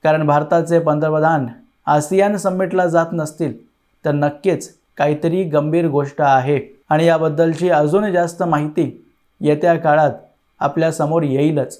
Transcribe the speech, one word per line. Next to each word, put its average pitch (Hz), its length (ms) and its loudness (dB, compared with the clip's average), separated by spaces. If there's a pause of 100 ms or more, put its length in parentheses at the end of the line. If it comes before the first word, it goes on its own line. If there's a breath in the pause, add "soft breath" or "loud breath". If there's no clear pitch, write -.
कारण 156 240 2
भारताचे 160 520 2
पंतप्रधान 156 680 0 (400)
आसियान 190 500 2
समिटला 185 500 -2
जात 165 240 0
नसतील, 151 420 -6 (520)
तर 151 60 0
नक्कीच 147 580 -2 (280)
काहीतरी 160 480 0
गंभीर 151 420 0
गोष्ट 143 340 -2
आहे 135 380 2 (300)
आणि 156 160 2
याबद्दलची 160 640 2
अजून 170 440 2
जास्त 170 300 -2
माहिती 151 460 -2 (520)
येत्या 151 340 2
काळात 156 360 2 (500)
आपल्यासमोर 160 600 -2
येईलच. 143 560 -2